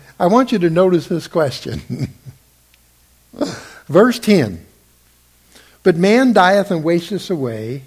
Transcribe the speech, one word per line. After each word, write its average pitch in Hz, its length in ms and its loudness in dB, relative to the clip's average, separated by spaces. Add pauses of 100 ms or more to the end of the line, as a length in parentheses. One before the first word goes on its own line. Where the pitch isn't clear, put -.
<laughs> - 140 -20
I 175 60 2
want 240 260 2
you 220 60 0
to 175 120 0
notice 175 380 2
this 160 180 -4
question. - 840 -6 (1200)
<laughs> - 60 -18 (500)
Verse 220 300 4
ten. 117 480 0 (1160)
"But 185 140 4
man 226 360 2
dieth 196 380 2
and 160 140 -4
wasteth 170 440 -2
away. 127 580 -6